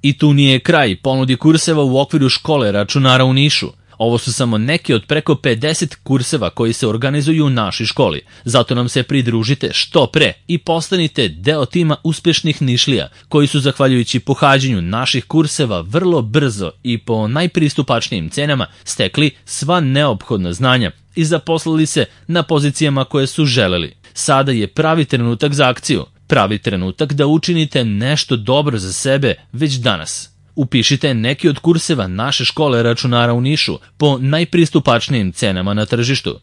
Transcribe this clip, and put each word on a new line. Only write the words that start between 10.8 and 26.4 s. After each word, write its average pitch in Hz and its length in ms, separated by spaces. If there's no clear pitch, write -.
deo 120 380
tima 160 380
uspešnih 160 580
Nišlija, 123 480
koji 147 180
su, 147 120
zahvaljujući 131 600
pohađanju 135 640
naših 117 440
kurseva, 147 560
vrlo 156 400
brzo 107 500
i 120 140
po 110 300
najpristupačnijim 135 1000
cenama 143 360
stekli 139 480
sva 175 340
neophodna 127 760
znanja 123 380
i 165 100
zaposlili 160 600
se 147 200
na 165 160
pozicijama 143 600
koje 135 240
su 156 180
želeli. 92 480
Sada 139 380
je 110 160
pravi 160 380
trenutak 120 480
za 139 160
akciju, 120 360
pravi 107 300